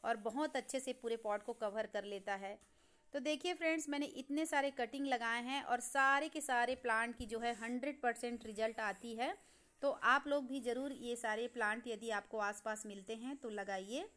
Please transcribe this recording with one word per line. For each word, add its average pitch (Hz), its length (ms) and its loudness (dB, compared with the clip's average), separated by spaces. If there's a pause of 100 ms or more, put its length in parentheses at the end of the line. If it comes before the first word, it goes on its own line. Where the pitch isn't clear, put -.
और 226 140 2
बहुत 247 380 -2
अच्छे 254 240 -2
से 262 140 -4
पूरे 226 240 -2
पॉट 208 240 -2
को 240 120 -6
कवर 214 340 -2
कर 202 180 -4
लेता 196 300 -4
है। 196 220 -8 (540)
तो 285 80 0
देखिए 302 340 0
फ्रेंड्स, 320 340 2
मैंने 285 200 0
इतने 285 380 -2
सारे 277 260 2
कटिंग 269 340 -2
लगाए 233 360 2
हैं 262 200 -2
और 247 200 0
सारे 277 460 6
के 311 140 -4
सारे 247 340 4
प्लांट 233 400 2
की 240 100 -8
जो 226 140 -4
है 233 160 2
हंड्रेड 240 440 -2
परसेंट 233 460 0
रिजल्ट 220 360 0
आती 214 320 -2
है। 269 200 0 (480)
तो 277 80 4
आप 269 360 4
लोग 285 200 2
भी 269 160 -2
ज़रूर 254 320 -2
ये 233 220 -4
सारे 226 320 -2
प्लांट 233 400 0
यदि 226 240 -4
आपको 208 280 -2
आसपास 214 460 -2
मिलते 202 300 -8
हैं 262 200 -6
तो 240 140 -8
लगाइए। 202 680 -4